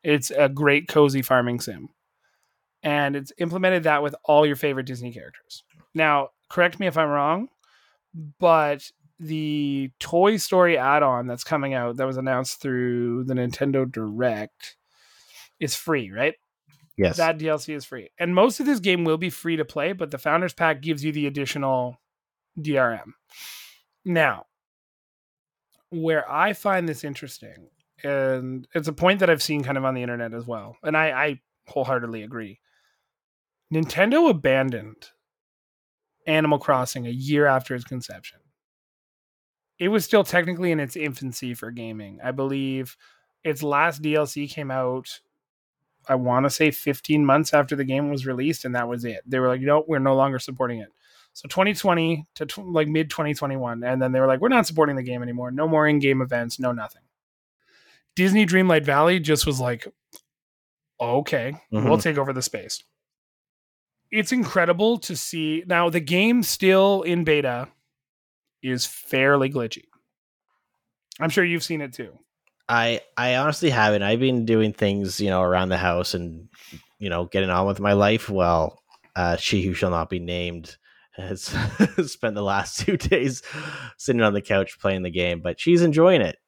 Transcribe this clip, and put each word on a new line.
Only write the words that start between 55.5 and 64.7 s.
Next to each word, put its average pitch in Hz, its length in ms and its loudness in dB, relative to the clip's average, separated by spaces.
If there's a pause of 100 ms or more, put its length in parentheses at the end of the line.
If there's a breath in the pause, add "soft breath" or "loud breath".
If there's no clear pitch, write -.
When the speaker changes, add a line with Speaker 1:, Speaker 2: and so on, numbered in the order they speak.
Speaker 1:
more 156 200 4
in-game 139 340 2
events, 120 380 -4
no 127 140 -2
nothing." 110 280 -12 (1120 soft breath)
Disney 196 300 4
Dreamlight 180 400 4
Valley 156 340 4
just 151 280 2
was 139 120 -2
like, 123 280 -4 (1120)
"Okay, 131 540 -2 (160)
we'll 110 120 0
Speaker 2:
Mm-hmm. 143 180 4
Speaker 1:
take 156 160 0
over 139 160 -2
the 127 80 -6
space." - 420 -10 (1300)
It's 214 200 -2
incredible 196 680 2